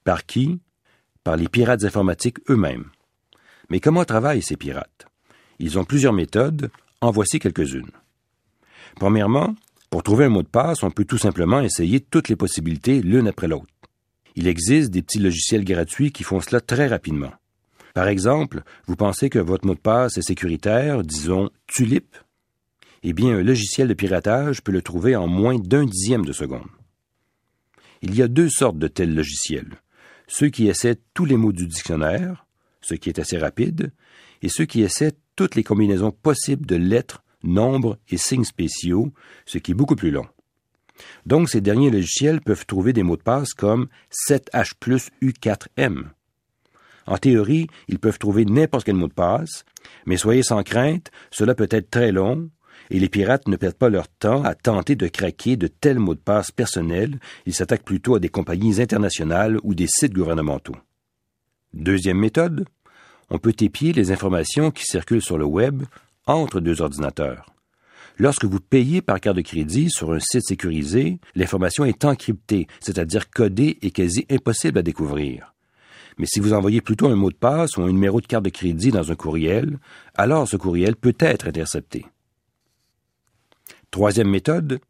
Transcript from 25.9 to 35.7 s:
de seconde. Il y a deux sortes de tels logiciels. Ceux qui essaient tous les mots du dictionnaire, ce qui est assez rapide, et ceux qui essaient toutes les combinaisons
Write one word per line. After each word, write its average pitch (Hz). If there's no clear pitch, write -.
de 69
seconde. 65
Il 92
y 123
a 120
deux 147
sortes 107
de 78
tels 82
logiciels. 73
Ceux -
qui 113
essaient 113
tous 180
les 135
mots 110
du 90
dictionnaire, 85
ce -
qui 82
est 80
assez 85
rapide, 113
et 95
ceux -
qui -
essaient 147
toutes 190
les 113
combinaisons 101